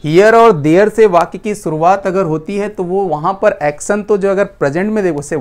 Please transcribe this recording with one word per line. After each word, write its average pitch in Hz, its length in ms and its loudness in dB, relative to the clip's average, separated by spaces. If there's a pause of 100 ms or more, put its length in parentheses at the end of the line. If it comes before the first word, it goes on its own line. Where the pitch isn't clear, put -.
here 190 280 4
और 233 180 6
there 170 400 2
से 220 140 4
वाक्य 170 320 0
की 208 180 -8
शुरुआत 180 520 -2
अगर 185 160 -2
होती 160 340 -6
है, 208 120 -4
तो 208 140 -8
वो 190 200 -4
वहां 165 300 -4
पर 208 180 0
एक्शन 151 520 -4
तो 208 140 -2
जो 196 140 -2
अगर 196 140 0
प्रेजेंट 180 480 -4
में 214 100 -2
दे-, 165 120 -2
उसे 147 260 -8